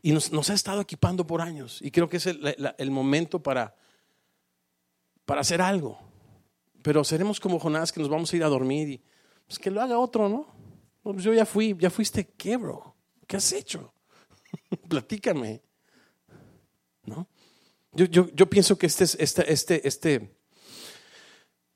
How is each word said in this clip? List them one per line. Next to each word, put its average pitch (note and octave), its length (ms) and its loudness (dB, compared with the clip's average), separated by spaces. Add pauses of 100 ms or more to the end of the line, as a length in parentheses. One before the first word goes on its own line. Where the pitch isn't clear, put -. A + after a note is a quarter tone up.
Y D#3 100 2
nos, D3+ 200 2
nos D3+ 180 -2
ha G3+ 40 0
estado G3+ 280 -2
equipando F3+ 460 -2
por E3 140 -2
años. D3+ 400 -10
Y - 100 -10
creo E3+ 160 4
que F3 100 -4
es E3+ 100 -2
el, D#3+ 140 -4
la, C#3+ 160 -2
la, C#3 200 -6
el C3+ 140 -4
momento C#3+ 500 0
para, B2+ 340 -2 (1500)
para C#3+ 160 -2
hacer E3+ 200 0
algo. F#3 380 -2 (840)
Pero D3+ 220 2
seremos F#3 360 -2
como F3 200 0
Jonás, D#3+ 320 -2
que - 80 -8
nos D3 100 -2
vamos D#3+ 220 -2
a F3 40 -2
ir E3+ 80 0
a D#3 40 4
dormir C#3 400 0
y, C3+ 140 -10 (460)
pues, - 120 -14
que F#3+ 120 -4
lo G#3 100 -2
haga A#3+ 180 0
otro, A#3+ 300 2
¿no? C4 180 -4 (560)
"No, G#3 100 -6
pues F#3+ 100 -8
yo A3 100 4
ya A3 120 6
fui". G#3+ 340 0
¿Ya F3+ 100 4
fuiste G3+ 380 -2 (100)
qué, G#3 200 -4
bro? - 380 -10 (300)
¿Qué F#3+ 120 -6
has - 140 0
hecho? - 420 -8 (480)
<laughs> - 460 -12
Platícame, D3 760 -4 (1400)
¿no? D3 220 -12 (640)
Yo, F3 140 4
yo, F3 260 4
yo F#3 160 6
pienso F#3+ 300 4
que - 80 -2
este F3 200 4
es, E3+ 140 0
este, D#3 320 2
este, D#3 360 0
este, C3 480 -2 (1400)